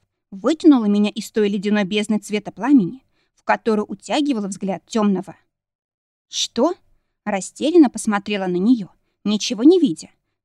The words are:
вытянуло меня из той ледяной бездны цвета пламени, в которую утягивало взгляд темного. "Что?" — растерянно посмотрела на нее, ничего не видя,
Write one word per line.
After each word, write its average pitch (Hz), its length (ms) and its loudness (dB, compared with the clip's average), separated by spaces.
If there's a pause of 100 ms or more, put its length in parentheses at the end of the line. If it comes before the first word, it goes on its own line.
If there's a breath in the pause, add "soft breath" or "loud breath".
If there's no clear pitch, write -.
(300)
вытянуло 247 560 2
меня 208 240 2
из - 220 -12
той 208 180 0
ледяной 208 360 -2
бездны 208 340 -4
цвета 202 320 -8
пламени, 240 520 0 (300)
в - 100 -20
которую 214 440 -2
утягивало 226 600 -4
взгляд 190 380 -8
темного. 196 500 -2 (920)
"Что?" — - 460 -2 (500)
растерянно 233 640 2
посмотрела 208 560 -4
на 180 120 -2
нее, 202 320 0 (340)
ничего 208 400 -2
не 349 160 8
видя, 208 320 -4 (340)